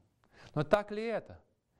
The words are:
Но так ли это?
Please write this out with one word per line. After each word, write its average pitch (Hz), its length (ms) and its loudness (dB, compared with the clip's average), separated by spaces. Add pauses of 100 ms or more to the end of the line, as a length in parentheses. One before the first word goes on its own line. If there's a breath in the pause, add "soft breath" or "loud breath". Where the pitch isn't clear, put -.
(520 loud breath)
Но 151 100 0
так 208 280 4
ли 214 140 -6
это? 196 360 -6 (380 soft breath)